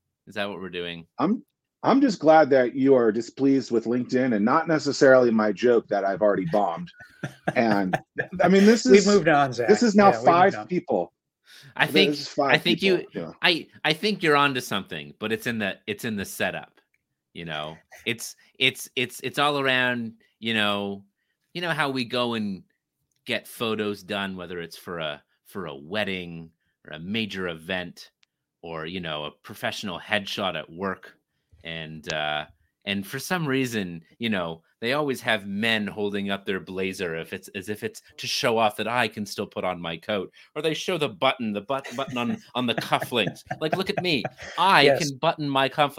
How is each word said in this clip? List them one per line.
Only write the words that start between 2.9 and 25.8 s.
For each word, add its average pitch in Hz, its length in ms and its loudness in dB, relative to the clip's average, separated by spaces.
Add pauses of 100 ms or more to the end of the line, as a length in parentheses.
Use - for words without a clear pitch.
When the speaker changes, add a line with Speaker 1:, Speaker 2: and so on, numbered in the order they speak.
Speaker 2:
are 117 180 6
displeased 131 580 0
with 113 140 2
LinkedIn 123 500 0
and 101 100 2
not 156 240 2
necessarily 131 600 6
my 110 220 2
joke 117 360 2
that 101 160 0
I've 98 180 -2
already 98 240 2
bombed. 87 440 0 (640)
And, 101 440 2 (440)
I 180 60 6
mean, 196 180 8
this 226 180 6
Speaker 3:
<laughs> - 20 -2
We've 247 140 10
Speaker 2:
is, 185 60 2
Speaker 3:
moved 196 220 4
on, 143 260 4
Zach. 113 140 0
Speaker 2:
this 214 140 6
is 220 120 4
now 202 160 8
Speaker 3:
Yeah, - 0 -
we've 117 80 2
moved 120 80 0
Speaker 2:
five 180 300 6
Speaker 3:
on. 107 120 -10
Speaker 2:
people. 110 440 -2 (640)
Speaker 1:
I 151 100 2
Speaker 2:
This 131 60 -6
Speaker 1:
think, 180 200 4
Speaker 2:
is 143 160 -8
five 139 240 0
Speaker 1:
I 156 60 4
think 170 220 0
Speaker 2:
people, 185 340 2
Speaker 1:
you, 98 80 -8
Speaker 2:
yeah. 82 100 -10 (100)
Speaker 1:
I, 170 240 2 (180)
I 156 100 2
think 196 280 -2
you're 151 140 4
onto 139 240 2
something, 85 580 -8
but 107 140 -4
it's 110 140 -4
in 117 120 -4
the, 98 280 -4
it's 107 180 -8
in 110 120 -4
the 98 80 -6
setup. 85 560 -8 (520)
You 85 140 -14
know, 78 320 -8 (260)
it's, 113 300 -8 (240)
it's, 131 380 -2
it's 123 420 -6
all 147 220 2
around, 127 540 0 (260)
you 113 120 -4
know, 101 520 -2 (500)
you 175 80 -10
know 175 80 -4
how 151 180 -2
we 131 160 -4
go 120 300 -2
and 101 280 -6 (600)
get 113 220 -6
photos 107 560 -4
done, 95 340 -6
whether 87 240 -10
it's 85 160 -14
for 87 220 -12
a, 73 240 -8 (240)
for 95 200 -12
a 73 80 -12
wedding 85 760 -8 (360)